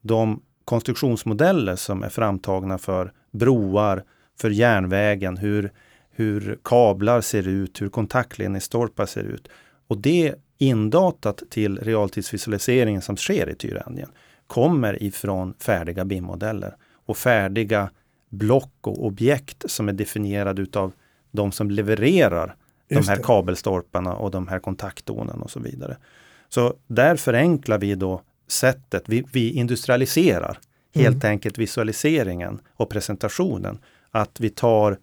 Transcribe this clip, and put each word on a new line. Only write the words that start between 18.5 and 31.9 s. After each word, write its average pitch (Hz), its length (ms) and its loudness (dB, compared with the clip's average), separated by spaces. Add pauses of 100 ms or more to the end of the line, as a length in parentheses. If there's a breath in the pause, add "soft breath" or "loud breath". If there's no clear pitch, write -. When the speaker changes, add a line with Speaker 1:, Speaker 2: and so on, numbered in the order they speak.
Speaker 1:
och 107 200 -4
objekt 117 640 -2
som 104 180 -2
är 101 40 -2
definierade 101 680 -2
utav 95 300 -4 (380)
de 101 220 0
som 107 180 -2
levererar 104 840 2 (320)
de 151 60 -2
Speaker 2:
Just 104 140 4
Speaker 1:
här 101 80 4
Speaker 2:
det. - 60 -6
Speaker 1:
kabelstolparna 92 920 0
och 101 160 -4
de 92 180 -6
här 92 100 -4
kontaktdonen 57 840 -8
och - 80 -12
så - 100 -12
vidare. 131 360 -10 (520 soft breath)
Så 123 260 0 (120)
där 135 300 4
förenklar 135 640 2
vi 101 160 0
då 92 260 -2 (280)
sättet, - 580 0
vi, 120 260 0
vi 120 180 0
industrialiserar 123 1080 2 (360)
helt 135 300 4
Speaker 2:
Mm. 107 80 4
Speaker 1:
enkelt 104 260 -4
visualiseringen 107 1040 -2 (160 soft breath)